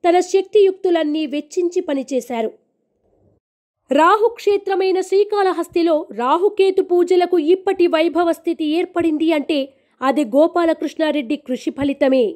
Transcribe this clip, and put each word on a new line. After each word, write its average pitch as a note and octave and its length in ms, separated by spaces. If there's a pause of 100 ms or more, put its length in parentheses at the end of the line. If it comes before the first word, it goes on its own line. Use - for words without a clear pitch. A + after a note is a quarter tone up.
తన F4+ 120
శక్తియుక్తులన్నీ F4+ 1040
వెచ్చించి E4+ 540
పనిచేశారు. B3+ 720 (1400)
రాహుక్షేత్రమైన G4 1080
శ్రీకాళహస్తిలో F4+ 1040 (100)
రాహుకేతు F#4+ 680
పూజలకు F4+ 560
ఇప్పటి F#4 480
వైభవ E4 460
స్థితి E4 320
ఏర్పడింది E4 680
అంటే C#4+ 420 (280)
అది C4+ 220
గోపాలకృష్ణారెడ్డి D4+ 1120
కృషి B3+ 340
ఫలితమే. C4 640